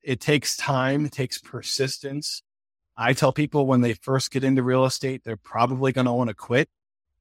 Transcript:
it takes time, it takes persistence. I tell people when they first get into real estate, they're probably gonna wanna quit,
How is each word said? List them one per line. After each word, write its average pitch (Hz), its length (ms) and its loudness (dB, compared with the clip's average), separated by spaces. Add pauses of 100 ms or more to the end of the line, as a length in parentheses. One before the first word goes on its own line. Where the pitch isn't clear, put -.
it 127 180 -4
takes - 360 0
time, 139 480 0
it 139 80 -6
takes - 260 -6
persistence. - 1040 -6 (540)
I 120 160 2
tell 131 200 4
people 143 340 0
when 127 160 4
they 117 120 2
first - 380 -2
get 131 100 -2
into 131 220 2
real 127 200 4
estate, 131 380 -4
they're 113 140 -8
probably 127 560 0
gonna 127 200 2
wanna 120 220 0
quit, 131 340 0 (520)